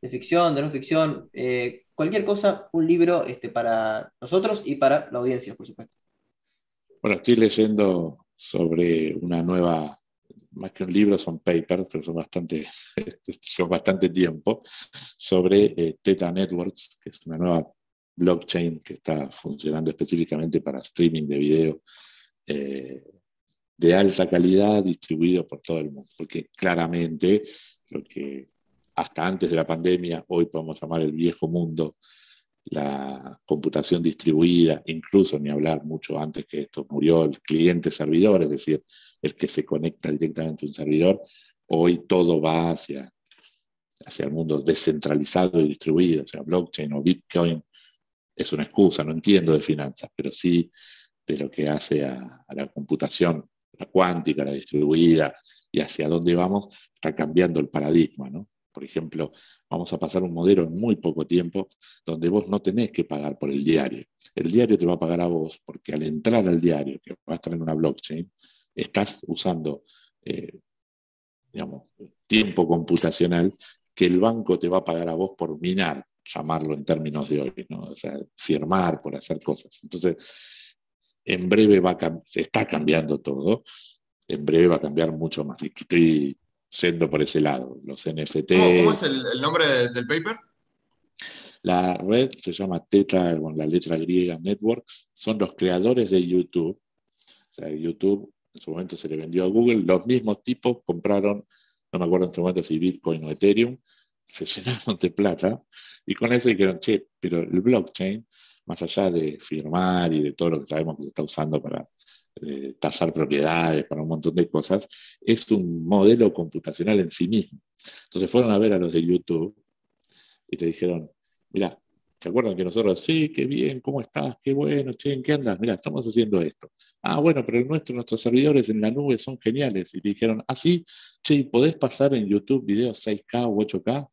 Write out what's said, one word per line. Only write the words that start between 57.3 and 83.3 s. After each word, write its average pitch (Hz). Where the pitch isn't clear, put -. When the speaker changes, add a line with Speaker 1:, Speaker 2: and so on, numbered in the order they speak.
Speaker 2:
el 71
paradigma, 76
¿no? 101
Por 69
ejemplo, 80
vamos 85
a 85
pasar 92
un 87
modelo 87
en 80
muy 107
poco 78
tiempo 87
donde 82
vos 101
no 98
tenés 104
que 82
pagar 73
por 71
el 71
diario. 71
El 82
diario 110
te 90
va 87
a 85
pagar 85
a 87
vos 80
porque -
al 76
entrar 92
al 85
diario, 73
que -
va -
a 80
estar 85
en 82
una 80
blockchain, 78
estás -
usando, 82
eh, -
digamos, 73
tiempo 95
computacional 85
que 98
el 90
banco 107
te 87
va 92
a 92
pagar 85
a 82
vos 95
por 80
minar, 87
llamarlo 78
en 71
términos 76
de 76
hoy, -
¿no? -
O 80
sea, 73
firmar, 80
por 71
hacer 76
cosas. -
Entonces, -
en 90
breve 101
va 90
a 87
cam-, 82
se -
está -
cambiando 76
todo, 78